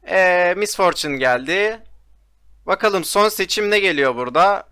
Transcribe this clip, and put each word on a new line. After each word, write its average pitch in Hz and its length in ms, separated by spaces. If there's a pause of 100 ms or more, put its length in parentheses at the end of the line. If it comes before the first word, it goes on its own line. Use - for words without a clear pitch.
Ee, 180 500
Miss 202 200
Fortune 156 400
geldi. 156 640 (840)
Bakalım 196 380
son 208 260
seçim 208 420
ne 208 80
geliyor 143 360
burada? 156 560